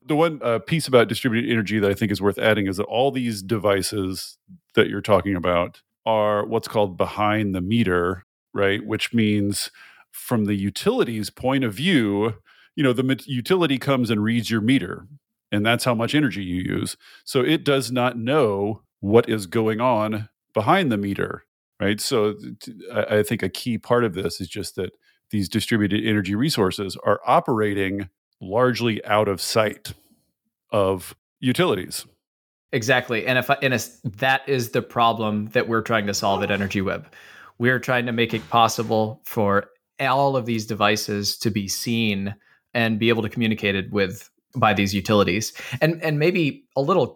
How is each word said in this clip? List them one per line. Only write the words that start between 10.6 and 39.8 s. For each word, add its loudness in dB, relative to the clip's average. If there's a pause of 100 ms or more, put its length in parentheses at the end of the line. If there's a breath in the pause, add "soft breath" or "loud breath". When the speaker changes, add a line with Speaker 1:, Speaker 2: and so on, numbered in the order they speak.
Speaker 1:
point -2
of -2
view, 0 (400 soft breath)
you -2
know, 4
the 0
mat-, -2
utility 0
comes 0
and 2
reads 0
your 0
meter, 0 (460)
and 0
that's 2
how 2
much -2
energy 0
you -4
use. -4 (300 loud breath)
So 0
it 0
does 0
not 0
know 0 (180)
what 6
is -2
going 0
on 0 (240)
behind 4
the 2
meter, -4 (380)
right? 0
So 0 (260)
t-, -14 (180)
I, 0
I 6
think -2
a 0
key -4
part 2
of 0
this -4
is -8
just -10
that -4 (400)
these 0
distributed 0
energy 0
resources 0
are 2
operating 0 (320)
largely 0
out 2
of 0
sight -2 (800)
of 0 (280)
utilities. 0 (680)
Speaker 2:
Exactly. 0
And 2
if 0
I, 2
and 2
it's, -4
that -2
is -2
the 0
problem 0
that 0
we're 0
trying 0
to -2
solve 0
at 0
Energy -2
Web. -6 (440 loud breath)
We're 2
trying 0
to -6
make 0
it -4
possible 2
for 0 (300)